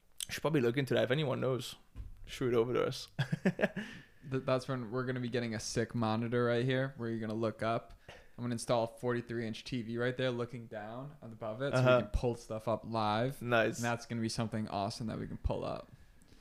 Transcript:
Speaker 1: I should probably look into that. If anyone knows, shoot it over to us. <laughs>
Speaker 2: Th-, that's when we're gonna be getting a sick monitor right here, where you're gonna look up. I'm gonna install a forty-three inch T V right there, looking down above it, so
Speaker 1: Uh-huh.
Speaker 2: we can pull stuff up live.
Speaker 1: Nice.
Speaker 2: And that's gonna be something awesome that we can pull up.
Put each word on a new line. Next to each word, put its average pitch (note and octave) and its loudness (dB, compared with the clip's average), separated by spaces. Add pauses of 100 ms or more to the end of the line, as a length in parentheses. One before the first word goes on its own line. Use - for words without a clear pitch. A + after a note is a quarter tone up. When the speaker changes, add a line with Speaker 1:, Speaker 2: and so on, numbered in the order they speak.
(300)
Speaker 1:
I - -6
should - -6
probably D3+ 2
look A#2+ 4
into C3+ 0
that. A2+ 6
If A2 0
anyone C3 0
knows, B2 -2 (500)
shoot B2 0
it B2 6
over A#2 4
to - 4
us. - -4 (160)
<laughs> - -2 (840)
Speaker 2:
Th-, C3 0
that's C3 2
when B2 -4
we're B2+ -2
gonna B2+ -2
be B2 -2
getting A#2 -2
a G#2+ -2
sick - -2
monitor A#2 2
right A#2+ 4
here, C3+ 2
where A#2 -4
you're A2+ -2
gonna A2 -2
look A2 0
up. A#2 0 (440)
I'm A#2+ -8
gonna A#2+ -2
install A#2+ 2
a - -6
forty-three A#2+ -2
inch A2 -6
T B2+ -4
V A#2 -4
right B2 0
there, B2+ 2
looking A#2+ -4
down A2+ -10 (100)
above A2+ -6
it, C#3 0
so B2+ 6
Speaker 1:
Uh-huh. B2+ 10
Speaker 2:
we A#2+ 6
can G2+ -6
pull A#2+ 2
stuff A2 -6
up G#2+ 0
live. A2+ 0
Speaker 1:
Nice. A#2 4
Speaker 2:
And A#2+ -2
that's A#2 0
gonna A#2 -4
be A2+ 0
something A2 -2
awesome G2+ -2
that G2+ -4
we G#2+ -6
can G2+ -8
pull - -2
up. - -6 (520)